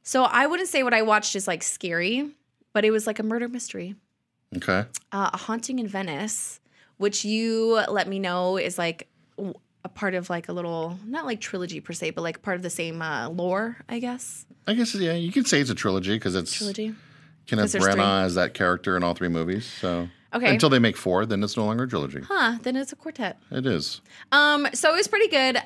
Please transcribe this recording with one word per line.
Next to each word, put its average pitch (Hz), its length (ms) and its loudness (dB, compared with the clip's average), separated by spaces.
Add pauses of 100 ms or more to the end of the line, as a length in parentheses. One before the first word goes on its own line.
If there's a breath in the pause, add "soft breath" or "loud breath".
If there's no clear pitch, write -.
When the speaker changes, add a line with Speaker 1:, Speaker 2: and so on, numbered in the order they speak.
Speaker 1:
So 262 220 2
I 254 240 6
wouldn't 349 220 0
say 285 120 2
what 247 140 2
I 220 80 4
watched 214 320 2
is, 196 120 -2
like, 170 140 -2
scary, 190 680 -2 (420)
but 214 100 4
it 214 80 6
was, 220 140 2
like, 214 140 -2
a 214 40 -2
murder 233 240 -2
mystery. 202 460 -8 (640)
Speaker 2:
Okay. 98 280 0 (260)
Speaker 1:
Uh, 196 220 0
A - 40 -6
Haunting 233 400 -4
in 226 100 -4
Venice, 190 720 -6 (380 soft breath)
which 202 260 0
you 220 560 2 (100)
let 190 180 0
me 196 100 -4
know 180 400 0
is, 180 220 -4
like, 165 280 -4 (300)
w-, 196 160 -6 (320)
a 269 40 -12
part 190 260 -4
of, 180 160 -4
like, 170 180 -6
a 175 40 -8
little, 170 520 -6
not, 294 220 -6
like, 226 120 -4
trilogy 180 400 -8
per - 140 -12
se, 160 180 -4
but, 165 120 -8
like, 165 180 -6
part 185 160 -4
of 180 60 -8
the 175 80 -6
same, 165 320 -6
uh, 143 260 -4
lore, 185 480 -2 (100)
I 233 120 -6
guess. 247 460 -10 (220)
Speaker 2:
I 208 60 2
guess, 233 220 0
yeah, 175 180 0
you 170 180 -2
can 262 140 4
say 143 160 4
it's 127 80 0
a 110 60 0
trilogy 98 440 0
'cause 95 160 -2
it's 87 180 -2
Speaker 1:
Trilogy? 214 420 -4 (500 loud breath)
Speaker 2:
Kenneth 110 200 2
Speaker 1:
'Cause 98 80 -2
there's 95 120 2
three. 98 160 6
Speaker 2:
Branagh 98 240 4
is 90 100 0
that 90 200 2
character 90 420 2
in 87 60 2
all 87 100 0
three 87 160 -2
movies. 85 360 -2 (140)
So 87 300 -2 (240 soft breath)
Speaker 1:
Okay. 240 160 2
Speaker 2:
until 156 200 6
they 131 100 8
make 113 180 4
four, 95 300 2
then 101 160 0
it's 101 140 -4
no 110 80 0
longer 113 180 0
a 131 40 -4
trilogy. 73 400 -4
Speaker 1:
Huh, 240 360 0
then 254 120 -2
it's 269 160 -4
a - 40 -14
quartet. 254 420 -8 (140)
Speaker 2:
It 131 160 -4
is. 82 340 -2 (300 loud breath)
Speaker 1:
Um, 294 420 4
so 311 200 4
it - 20 2
was 381 120 2
pretty 427 200 4
good. 262 380 2